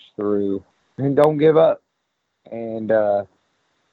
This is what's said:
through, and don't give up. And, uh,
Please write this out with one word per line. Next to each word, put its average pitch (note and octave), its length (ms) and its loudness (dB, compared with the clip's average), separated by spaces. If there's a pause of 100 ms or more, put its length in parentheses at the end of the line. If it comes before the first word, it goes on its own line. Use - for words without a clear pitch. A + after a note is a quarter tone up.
(140)
through, G2+ 480 -4 (360)
and C3+ 180 -2
don't D3+ 220 2
give D#3 180 4
up. D#3+ 240 2 (720)
And, A2 420 -8
uh, G#2 320 0 (680)